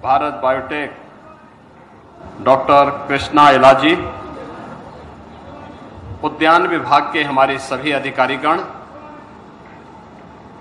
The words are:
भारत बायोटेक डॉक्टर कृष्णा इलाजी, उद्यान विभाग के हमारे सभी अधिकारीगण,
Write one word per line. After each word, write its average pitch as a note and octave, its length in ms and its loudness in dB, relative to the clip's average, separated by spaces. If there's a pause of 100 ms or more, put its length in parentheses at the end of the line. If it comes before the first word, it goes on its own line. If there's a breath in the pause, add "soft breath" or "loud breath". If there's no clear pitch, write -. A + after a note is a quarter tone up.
भारत D3 300 0
बायोटेक C3+ 640 -4 (1400)
डॉक्टर C#3 640 2
कृष्णा D3 420 4
इलाजी, C3+ 460 6 (2250)
उद्यान D#3+ 440 2
विभाग D3 460 0
के D#3 100 0
हमारे C3+ 360 0
सभी C3+ 320 -6
अधिकारीगण, C#3 640 -2 (2000)